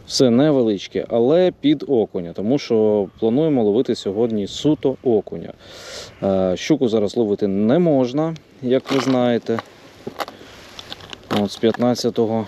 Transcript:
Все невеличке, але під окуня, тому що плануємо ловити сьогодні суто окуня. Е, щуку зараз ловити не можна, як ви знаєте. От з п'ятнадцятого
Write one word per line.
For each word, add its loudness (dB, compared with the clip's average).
Все 4
невеличке, 2
але 4
під 2
окуня, -2
тому 0
що 2
плануємо 2
ловити 2
сьогодні -2
суто -2
окуня. -2
Е, 2
щуку 0
зараз 0
ловити 0
не 2
можна, 0
як -2
ви 2
знаєте. 0
От -4
з -14
п'ятнадцятого 0